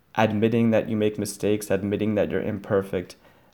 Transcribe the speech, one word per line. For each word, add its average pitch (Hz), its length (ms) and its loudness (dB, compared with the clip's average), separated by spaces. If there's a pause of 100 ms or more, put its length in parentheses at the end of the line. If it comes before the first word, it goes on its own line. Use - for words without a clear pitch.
(160)
admitting 110 540 4
that 110 180 2
you 110 80 -2
make 107 240 0
mistakes, 104 500 -2
admitting 101 460 0
that 82 160 0
you're 92 100 -2
imperfect, 98 720 -4 (400)